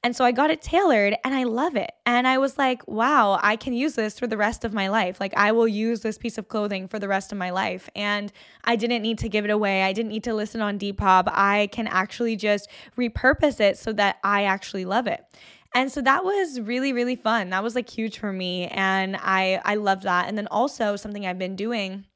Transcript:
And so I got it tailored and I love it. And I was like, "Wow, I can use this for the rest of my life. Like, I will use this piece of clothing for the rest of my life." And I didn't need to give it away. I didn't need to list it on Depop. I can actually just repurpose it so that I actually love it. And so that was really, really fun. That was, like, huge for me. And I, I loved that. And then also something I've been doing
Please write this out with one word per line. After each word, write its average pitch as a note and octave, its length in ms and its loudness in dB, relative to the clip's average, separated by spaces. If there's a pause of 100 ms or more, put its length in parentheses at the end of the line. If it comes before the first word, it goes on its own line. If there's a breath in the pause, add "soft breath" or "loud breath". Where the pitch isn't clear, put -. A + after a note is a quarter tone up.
And A#3+ 120 0
so C4 80 2
I B3 80 6
got C#4 200 2
it D#4 100 -2
tailored A#3 640 4
and C4 80 0
I C4 100 0
love C4 320 0
it. - 160 -2 (140)
And A#3+ 220 4
I B3+ 100 4
was C4+ 220 0
like, B3+ 280 0
"Wow, A3 540 4
I G#3+ 140 4
can B3 180 -6
use C4 220 0
this G#3+ 240 -4
for B3 80 -2
the A3 100 -2
rest G#3 260 0
of A3+ 80 -4
my G3+ 160 -2
life. F#3+ 320 0
Like, G3 160 -4
I G#3 160 4
will A3+ 160 4
use A3 340 0
this A3 180 -6
piece - 180 -6
of G#3+ 100 -10
clothing G3+ 400 -4
for G#3+ 120 -8
the G3+ 80 -6
rest F#3+ 240 -2
of G#3 80 -6
my F3+ 100 -4
life." F#3 460 -4
And G#3 360 -4 (340 loud breath)
I A#3+ 100 2
didn't A#3 260 0
need A3 160 -2
to A#3 120 -4
give G#3 160 0
it G#3 60 0
away. G3 300 2
I F#3+ 120 2
didn't A3 180 -4
need A3 140 -6
to A3 100 -2
list G#3+ 180 -4
it A3+ 80 -4
on G#3 160 -2
Depop. G3 500 4
I G3+ 440 2
can A3 160 -4
actually A3 480 -2
just G#3 340 0 (260 loud breath)
repurpose B3+ 640 2
it G3+ 200 4
so A3 140 -6
that G3+ 300 2
I G3+ 200 2
actually G3 420 -2
love A3 220 0
it. - 180 -6 (500 loud breath)
And C4 160 0
so C#4+ 100 -6
that C#4 240 4
was F#4 340 0
really, B3 340 -2
really B3 220 0
fun. G#3+ 360 0
That F#3+ 100 0
was, A3+ 140 -4
like, B3 120 -4
huge A3 300 -6
for G3+ 160 -6
me. F3+ 340 -4
And F#3+ 540 0
I, F#3+ 420 0
I G#3 120 0
loved G3 280 0
that. F3+ 240 0
And G#3+ 80 -6
then G#3+ 120 -4
also G#3+ 480 0
something G#3 320 -8
I've F3+ 100 -4
been F#3 180 -6
doing G3 500 -6 (100)